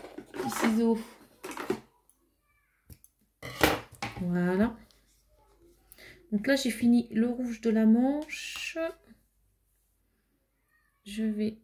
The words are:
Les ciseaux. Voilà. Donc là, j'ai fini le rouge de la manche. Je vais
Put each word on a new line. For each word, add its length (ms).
Les 60
ciseaux. 500
Voilà. 540
Donc 140
là, 100
j'ai 120
fini 440
le 160
rouge 320
de 80
la 160
manche. 920
Je 180
vais 400